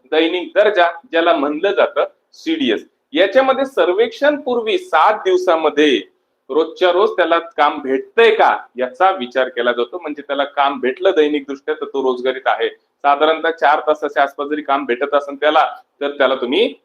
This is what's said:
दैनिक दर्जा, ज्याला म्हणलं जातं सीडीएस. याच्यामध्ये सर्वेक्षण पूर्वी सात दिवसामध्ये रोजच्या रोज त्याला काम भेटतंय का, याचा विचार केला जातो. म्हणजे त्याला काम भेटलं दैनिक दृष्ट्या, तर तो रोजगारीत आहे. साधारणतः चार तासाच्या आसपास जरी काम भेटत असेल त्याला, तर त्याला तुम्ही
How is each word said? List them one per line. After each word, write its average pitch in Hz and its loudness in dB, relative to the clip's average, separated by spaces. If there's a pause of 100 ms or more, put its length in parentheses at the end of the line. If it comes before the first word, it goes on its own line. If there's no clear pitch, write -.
दैनिक 165 -2
दर्जा, 175 4 (240)
ज्याला 165 2
म्हणलं 151 -2
जातं 139 0 (280)
सीडीएस. 139 -4 (240)
याच्यामध्ये 254 2
सर्वेक्षण 240 0
पूर्वी 226 -4
सात 180 2
दिवसामध्ये 156 2 (480)
रोजच्या 160 0
रोज 208 2
त्याला 170 0
काम 151 -2
भेटतंय 135 2
का, 143 2 (180)
याचा 127 0
विचार 127 -2
केला 120 -2
जातो. 120 -4
म्हणजे 151 -10
त्याला 139 -4
काम 139 -2
भेटलं 131 0
दैनिक 151 2
दृष्ट्या, 139 -6
तर 151 -12
तो 139 -6
रोजगारीत 127 -2
आहे. 113 0
साधारणतः 156 -2
चार 156 2
तासाच्या 151 -2
आसपास 143 -4
जरी 151 -4
काम 139 -2
भेटत 131 -2
असेल 143 -2
त्याला, 151 2 (240)
तर 143 -4
त्याला 135 0
तुम्ही 156 -2 (100)